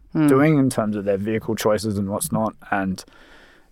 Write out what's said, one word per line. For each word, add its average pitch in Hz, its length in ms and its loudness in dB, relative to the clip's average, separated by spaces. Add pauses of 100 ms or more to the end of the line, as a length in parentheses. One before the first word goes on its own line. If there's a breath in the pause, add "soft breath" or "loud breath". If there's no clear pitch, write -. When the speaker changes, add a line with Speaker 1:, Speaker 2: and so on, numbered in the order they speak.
(120)
Speaker 1:
Hmm. 156 140 2
Speaker 2:
doing 143 320 4
in 135 100 4
terms 107 260 -2
of 101 120 -4
their 101 100 2
vehicle 110 380 -4
choices 107 420 0
and 98 140 -4
what's 101 200 -6
not, 110 240 -2 (160)
and 95 320 -4 (680 soft breath)